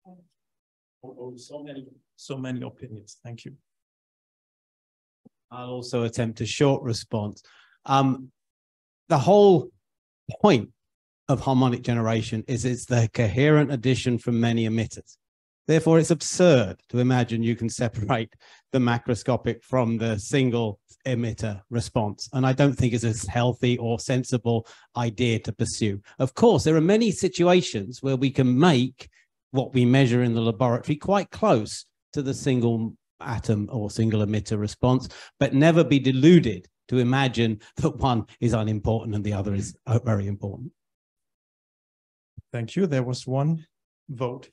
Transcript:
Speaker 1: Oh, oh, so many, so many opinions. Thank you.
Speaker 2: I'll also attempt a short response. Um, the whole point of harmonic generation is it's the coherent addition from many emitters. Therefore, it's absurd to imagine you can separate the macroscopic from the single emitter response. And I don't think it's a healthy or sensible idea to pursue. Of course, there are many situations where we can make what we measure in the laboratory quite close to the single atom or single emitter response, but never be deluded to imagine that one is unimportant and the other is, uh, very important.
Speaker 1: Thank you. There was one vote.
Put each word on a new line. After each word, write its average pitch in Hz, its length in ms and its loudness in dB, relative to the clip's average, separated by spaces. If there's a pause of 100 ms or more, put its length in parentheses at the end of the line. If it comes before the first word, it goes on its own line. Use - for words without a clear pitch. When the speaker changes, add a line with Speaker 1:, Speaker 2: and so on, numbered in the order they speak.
Speaker 1:
Oh, 185 120 -20 (840)
oh, 123 340 -16
so 143 260 -18
many, 135 240 -16 (280)
so - 220 -12
many 127 240 -8
opinions. 120 640 -18
Thank 117 220 -16
you. 131 80 -18 (2000)
Speaker 2:
I'll 123 180 -14
also 123 340 -4
attempt 113 380 -4
a 113 40 -6
short 139 380 0
response. 110 580 -6 (440)
Um, 135 460 0 (760)
the 160 100 2
whole 180 520 6 (720)
point 143 280 4 (580)
of 139 120 0
harmonic 127 420 2
generation 113 680 -2
is 120 180 -4
it's 123 200 -6
the 117 280 2
coherent 139 580 2
addition 123 460 -2
from 120 220 -2
many 117 280 0
emitters. 110 500 -6 (500)
Therefore, 160 320 4
it's 156 120 0
absurd 143 760 2
to 123 100 -4
imagine 123 440 0
you 117 120 0
can 113 140 -4
separate 113 640 -4 (380)
the 135 80 0
macroscopic 120 840 -2
from 117 340 -2
the 110 200 -4
single 117 640 -2 (260)
emitter 117 640 -6
response. 110 640 -4
And 131 120 0
I 131 80 2
don't 143 200 4
think 120 200 0
it's 117 100 -2
a 113 280 -4
healthy 120 460 0
or 117 220 -4
sensible 120 680 -2 (300)
idea 117 420 -2
to - 120 -10
pursue. 104 500 -4 (160)
Of 131 160 -2
course, 214 300 4
there 156 120 2
are 160 60 4
many 208 300 2
situations 175 920 0
where 135 140 -2
we 135 140 0
can 127 280 2
make 135 500 2 (420)
what 131 220 -4
we 123 120 2
measure 123 380 4
in 120 100 0
the 117 80 -2
laboratory 117 540 0
quite 190 360 -2
close 131 540 0 (280)
to 147 80 -6
the 131 120 -4
single 117 600 -2 (260)
atom 104 500 -4
or 104 200 -6
single 110 340 0
emitter 107 340 -4
response, 123 500 0 (300)
but 139 140 0
never 160 300 6
be 139 160 2
deluded 131 680 4 (200)
to 123 100 0
imagine 120 640 0 (180)
that 131 200 -2
one 120 280 0 (140)
is 117 140 0
unimportant 110 600 -2
and 104 100 -4
the 104 100 -4
other 101 200 -4
is, - 220 -6 (100)
uh, 113 140 0
very 104 260 -2
important. 101 460 -10 (1800)
Speaker 1:
Thank 117 240 -8
you. 190 120 0
There 135 160 0
was 127 240 -8
one 147 400 -2 (420)
vote. 127 440 -8